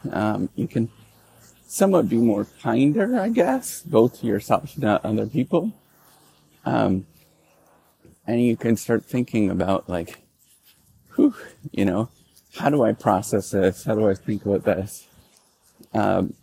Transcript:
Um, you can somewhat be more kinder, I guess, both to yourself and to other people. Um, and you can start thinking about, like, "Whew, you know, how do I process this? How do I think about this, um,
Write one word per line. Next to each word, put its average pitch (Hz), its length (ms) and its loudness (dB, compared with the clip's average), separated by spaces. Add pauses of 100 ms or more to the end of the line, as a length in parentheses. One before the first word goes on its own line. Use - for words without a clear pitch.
(120)
Um, 104 440 -2
you 113 100 -2
can 113 240 -2 (760)
somewhat 190 420 2
be 117 80 0
more 113 300 2 (160)
kinder, 147 560 2
I 196 100 -2
guess, 247 540 0
both - 380 2
to 123 60 -6
yourself 104 480 -2
and 143 80 -8
to 104 240 0
other 107 200 -2
people. 170 460 -2 (920)
Um, 101 420 0 (1200)
and 120 160 2
you 117 140 4
can 117 200 0
start - 280 -2
thinking 120 460 0
about, 92 380 -2
like, 87 340 -8 (920)
"Whew, 277 200 4 (380)
you 98 120 0
know, 98 240 0 (480)
how - 140 0
do 147 120 2
I 127 100 2
process 101 580 0
this? 95 340 0
How 110 100 -2
do 107 140 2
I 95 60 2
think 104 300 -6
about 101 200 0
this, 98 420 -4 (840)
um, 98 500 0